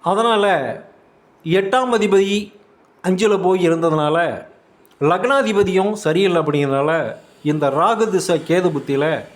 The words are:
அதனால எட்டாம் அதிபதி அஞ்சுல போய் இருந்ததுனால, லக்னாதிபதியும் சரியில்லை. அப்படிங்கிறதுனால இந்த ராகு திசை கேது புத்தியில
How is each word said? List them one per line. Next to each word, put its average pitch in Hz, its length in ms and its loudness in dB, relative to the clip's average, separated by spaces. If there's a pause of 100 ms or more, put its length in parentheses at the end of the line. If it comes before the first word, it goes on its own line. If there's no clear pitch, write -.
அதனால 208 420 0 (1000)
எட்டாம் 196 520 0
அதிபதி 196 400 2 (720)
அஞ்சுல 190 340 2
போய் 180 260 2
இருந்ததுனால, 160 480 0 (840)
லக்னாதிபதியும் 196 920 0
சரியில்லை. 175 500 0
அப்படிங்கிறதுனால 143 500 0 (500)
இந்த 147 280 0
ராகு 208 400 0
திசை 185 280 0
கேது 180 380 0
புத்தியில 139 280 -2 (300)